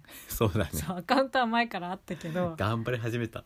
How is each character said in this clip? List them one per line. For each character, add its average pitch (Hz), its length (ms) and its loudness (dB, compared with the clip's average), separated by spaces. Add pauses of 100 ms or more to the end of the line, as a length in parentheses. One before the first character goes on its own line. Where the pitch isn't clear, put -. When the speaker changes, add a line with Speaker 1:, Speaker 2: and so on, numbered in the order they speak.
(120)
Speaker 1:
<laughs> - 180 -18
そ - 180 2
う - 60 0
だ 104 120 2
ね。 - 60 -6
Speaker 2:
そ 78 220 -4
う、 175 40 -8
ア 180 60 -8
カ 269 180 4
ウ 269 40 4
ン 262 40 -6
ト 262 100 2
は 247 60 4
前 233 220 2
か 202 120 -6
ら 175 120 -6
あ 196 40 -6
っ - 60 -10
た 180 140 -8
け 165 140 -8
ど、 170 280 0
Speaker 1:
頑 113 260 2
張 123 80 -2
り 123 60 0
始 113 220 -2
め 117 80 0
た。 - 180 -10